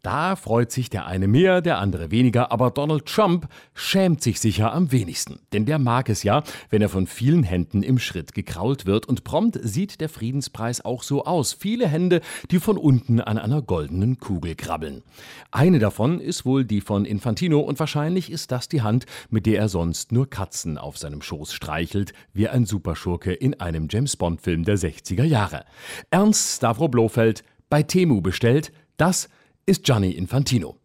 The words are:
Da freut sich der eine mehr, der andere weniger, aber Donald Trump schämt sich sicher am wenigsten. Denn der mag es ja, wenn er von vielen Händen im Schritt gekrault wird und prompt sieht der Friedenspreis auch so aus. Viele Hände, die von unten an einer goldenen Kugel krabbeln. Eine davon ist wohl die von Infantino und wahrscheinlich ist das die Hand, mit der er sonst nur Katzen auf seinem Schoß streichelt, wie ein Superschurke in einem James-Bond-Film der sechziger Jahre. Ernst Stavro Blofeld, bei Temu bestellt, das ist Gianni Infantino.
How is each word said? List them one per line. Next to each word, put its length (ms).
Da 320
freut 360
sich 180
der 160
eine 220
mehr, 340
der 160
andere 320
weniger, 420
aber 200
Donald 340
Trump 420
schämt 480
sich 160
sicher 340
am 180
wenigsten. 500
Denn 140
der 100
mag 320
es 140
ja, 180
wenn 100
er 80
von 160
vielen 380
Händen 400
im 160
Schritt 340
gekrault 540
wird 180
und 180
prompt 380
sieht 400
der 80
Friedenspreis 760
auch 200
so 220
aus. 280
Viele 340
Hände, 340
die 80
von 220
unten 420
an 160
einer 240
goldenen 560
Kugel 380
krabbeln. 480
Eine 260
davon 420
ist 260
wohl 200
die 160
von 240
Infantino 540
und 200
wahrscheinlich 520
ist 200
das 180
die 120
Hand, 240
mit 160
der 140
er 100
sonst 420
nur 160
Katzen 520
auf 180
seinem 240
Schoß 320
streichelt, 600
wie 160
ein 160
Superschurke 680
in 260
einem 280
James-Bond-Film 800
der 120
sechziger 480
Jahre. 400
Ernst 460
Stavro 320
Blofeld, 560
bei 140
Temu 380
bestellt, 500
das 320
ist 160
Gianni 260
Infantino. 760